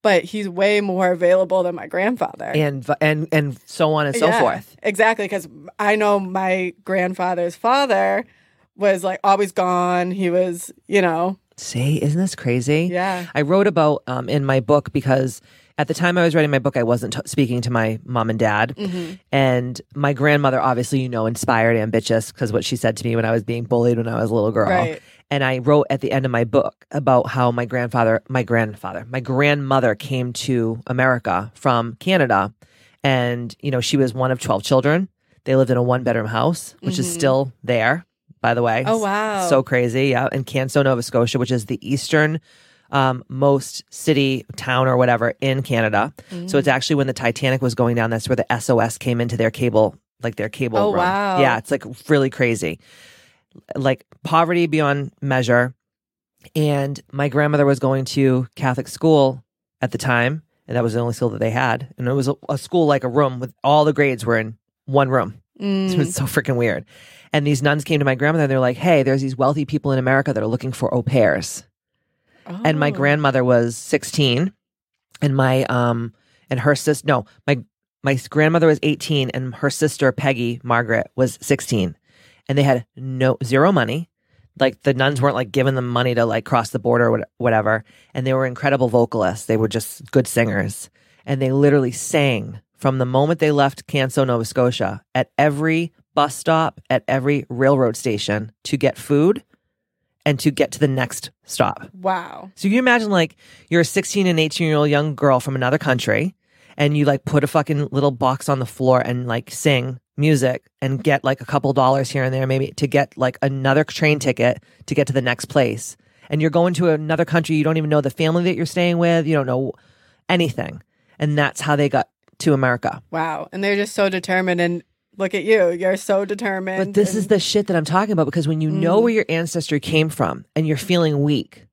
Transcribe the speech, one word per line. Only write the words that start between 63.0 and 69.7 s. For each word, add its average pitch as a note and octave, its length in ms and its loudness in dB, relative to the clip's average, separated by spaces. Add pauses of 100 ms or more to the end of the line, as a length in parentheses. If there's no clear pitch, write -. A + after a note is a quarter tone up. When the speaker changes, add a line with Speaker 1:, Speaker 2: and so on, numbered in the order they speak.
Speaker 2:
a B2+ 40 -2
room B2+ 320 0
with B2 120 -10 (120)
all D3 200 4
the D3+ 80 2
grades C3 340 0
were A#2 120 2
in A2 180 -6 (300)
one C#3 220 2
room. A2 320 -2 (200)
Speaker 1:
Mm. F#3+ 320 -2
Speaker 2:
It F3+ 60 0
was D3 160 -2
so - 100 -4
freaking C3 320 -2
weird. A2+ 280 -2 (480)
And C#3+ 140 0
these C#3 160 0
nuns D3 220 2
came D#3 160 0
to C#3+ 40 0
my C3 100 2
grandmother D3 300 0
and C3+ 60 0
they're C3 100 2
like, B2 160 0
"Hey, E3 260 4
there's C3+ 200 2
these C3 160 -6
wealthy C#3 260 0
people C#3+ 280 -4